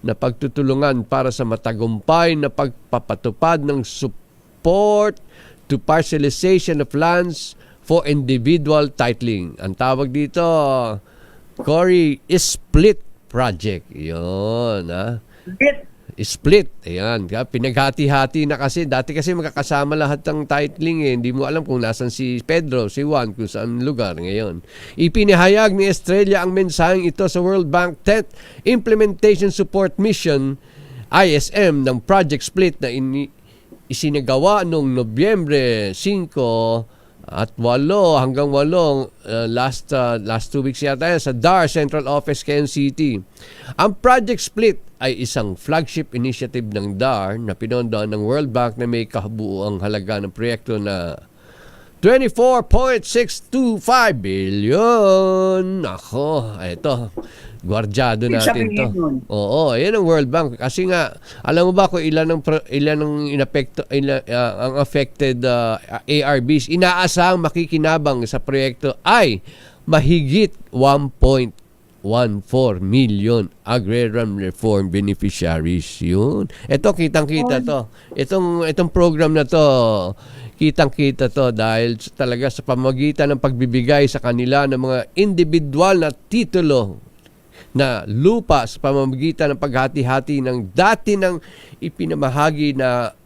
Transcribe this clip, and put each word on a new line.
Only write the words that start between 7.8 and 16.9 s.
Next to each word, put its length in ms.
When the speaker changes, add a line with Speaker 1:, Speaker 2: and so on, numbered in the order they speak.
Speaker 1:
individual 840
titling. 680
Ang 180
tawag 360
dito, 320
Cory, 600
Split 720
Project. 600
Yun, 1000
ha? 340
Speaker 2:
Split. 340
Speaker 1:
Split. 540
Ayan. 400